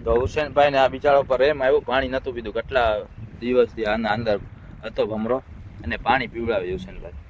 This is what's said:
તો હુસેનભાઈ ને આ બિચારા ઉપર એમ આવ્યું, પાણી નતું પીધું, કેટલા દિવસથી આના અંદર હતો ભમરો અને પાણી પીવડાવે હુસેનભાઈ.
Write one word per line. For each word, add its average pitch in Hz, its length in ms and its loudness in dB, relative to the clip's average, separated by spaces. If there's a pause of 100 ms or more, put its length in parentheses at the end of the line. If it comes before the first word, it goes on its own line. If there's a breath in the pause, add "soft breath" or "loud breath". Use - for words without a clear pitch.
તો 113 160 0
હુસેનભાઈ 143 520 2
ને 139 80 2
આ 131 140 6
બિચારા 139 320 4
ઉપર 127 180 2
એમ 143 180 2
આવ્યું, 135 280 4
પાણી 131 220 0
નતું 131 240 -4
પીધું, 110 220 -8
કેટલા 120 320 0 (520)
દિવસથી 117 500 2
આના 110 260 0
અંદર 110 220 0 (440)
હતો 110 240 -4
ભમરો 110 300 -2 (460)
અને 110 140 -6
પાણી 123 360 -2
પીવડાવે 110 380 -2
હુસેનભાઈ. 92 480 -10 (100)